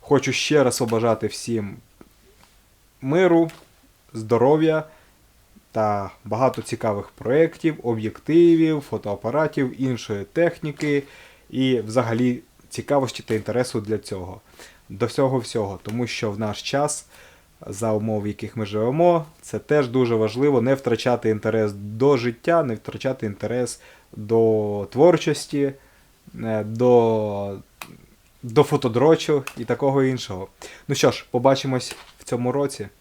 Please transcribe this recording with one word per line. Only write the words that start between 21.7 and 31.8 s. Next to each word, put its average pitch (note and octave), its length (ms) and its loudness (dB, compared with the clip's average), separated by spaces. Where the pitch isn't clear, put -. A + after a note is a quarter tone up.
до A2 440 0
життя, B2 460 0
не B2 120 -2
втрачати A#2+ 520 -6
інтерес A#2 540 -4
до G#2+ 800 0
творчості, D3 800 2
е, A2 200 -2
до, A2 920 2
до B2+ 200 2
фотодрочу C#3 840 2
і B2 80 -8
такого C3+ 380 0
іншого. A#2+ 460 -4
Ну C#3+ 60 0
що C3+ 160 4
ж, - 200 -8
побачимось C3 680 0